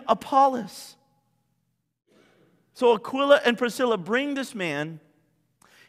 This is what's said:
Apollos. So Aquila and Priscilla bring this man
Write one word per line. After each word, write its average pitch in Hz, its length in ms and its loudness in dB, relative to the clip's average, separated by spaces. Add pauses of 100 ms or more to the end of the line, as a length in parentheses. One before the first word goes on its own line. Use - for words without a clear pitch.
Apollos. 262 880 0 (1800)
So 240 220 2
Aquila 277 500 2
and 240 120 2
Priscilla 240 400 0
bring 240 360 -4
this 269 220 -8
man 160 440 -6 (880)